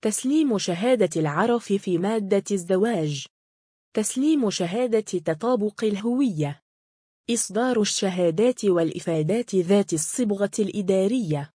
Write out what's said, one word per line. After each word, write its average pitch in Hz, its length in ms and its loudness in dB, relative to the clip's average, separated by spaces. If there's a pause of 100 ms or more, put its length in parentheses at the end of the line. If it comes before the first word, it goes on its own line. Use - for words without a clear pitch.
تسليم 254 540 0
شهادة 185 640 2
العرف 202 520 0
في 190 240 -2
مادة 196 540 0
الزواج. 185 720 0 (720)
تسليم 254 540 0
شهادة 220 500 0
تطابق 202 840 -2
الهوية. 208 760 -2 (680)
إصدار 233 520 0
الشهادات 190 840 0
والإفادات 170 880 0
ذات 190 380 2
الصبغة 202 680 -2
الإدارية. 190 960 0